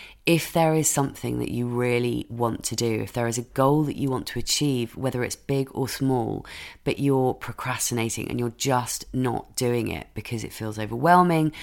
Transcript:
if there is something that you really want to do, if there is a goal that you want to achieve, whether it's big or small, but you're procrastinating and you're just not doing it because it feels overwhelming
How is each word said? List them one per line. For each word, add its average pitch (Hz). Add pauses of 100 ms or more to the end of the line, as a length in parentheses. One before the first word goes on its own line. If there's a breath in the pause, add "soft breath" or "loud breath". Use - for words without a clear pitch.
(260 loud breath)
if 170
there 160
is 156
something 131
that 120
you 120
really 120
want 117
to 113
do, 113
if 107
there 120
is 117
a 120
goal 143
that 143
you 135
want 127
to -
achieve, 127
whether 123
it's -
big 139
or 127
small, 120 (360 loud breath)
but 135
you're 135
procrastinating 117
and 120
you're 120
just 127
not 127
doing 120
it 85
because 110
it -
feels 107
overwhelming 156 (120)